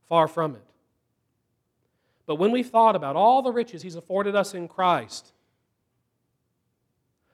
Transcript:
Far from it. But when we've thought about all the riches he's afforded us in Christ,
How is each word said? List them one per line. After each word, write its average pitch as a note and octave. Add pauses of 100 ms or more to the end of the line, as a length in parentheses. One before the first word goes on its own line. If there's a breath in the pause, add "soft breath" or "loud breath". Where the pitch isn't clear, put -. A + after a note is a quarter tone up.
Far E3
from D#3
it. G2+ (1600)
But D#3
when F#3
we've B3
thought A3+
about C#3+
all A#3+
the B3
riches A3+
he's F3+
afforded G3
us G3
in F3
Christ, E3 (2000)